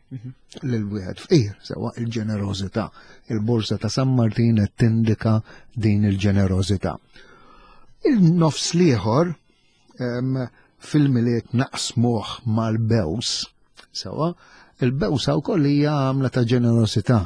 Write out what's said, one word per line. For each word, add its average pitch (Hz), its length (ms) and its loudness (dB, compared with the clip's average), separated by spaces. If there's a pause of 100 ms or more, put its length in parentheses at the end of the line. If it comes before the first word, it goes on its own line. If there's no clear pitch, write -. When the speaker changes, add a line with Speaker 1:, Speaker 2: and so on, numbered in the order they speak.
Speaker 1:
mhm. 127 260 -14 (260)
Speaker 2:
lil 117 260 -2
wieħed 95 360 -8
fqir, 110 380 2
sewa - 340 -8
il-ġenerożità. 107 880 -4 (420)
Il-borsa 110 520 -2
ta' 107 120 -4
San 131 240 0
Martin 117 460 2
qed 98 160 0
tindika 113 640 2 (340)
din 104 340 2
il-ġenerożità. 95 880 0 (1120)
Il-nofs 175 680 4
l-ieħor, 147 600 2 (640)
em, 127 400 -4 (480)
fil-miliet 123 680 0
naqsmuh 117 800 -2 (120)
mal-bews, 110 840 -2 (580)
sewa, 135 440 -6 (420)
il-bewsa 143 640 0
wkoll 160 280 0
hija 147 320 2
għamla 135 320 0
ta' 123 140 0
ġenerożità, 117 840 2